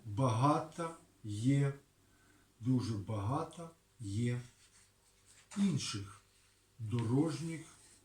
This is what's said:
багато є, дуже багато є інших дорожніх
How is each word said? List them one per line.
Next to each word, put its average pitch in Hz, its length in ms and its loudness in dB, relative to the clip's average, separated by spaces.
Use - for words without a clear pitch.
багато 135 880 2
є, 135 500 2
дуже 117 380 2
багато 123 720 -4
є 120 400 -2
інших 123 640 0
дорожніх 135 1000 0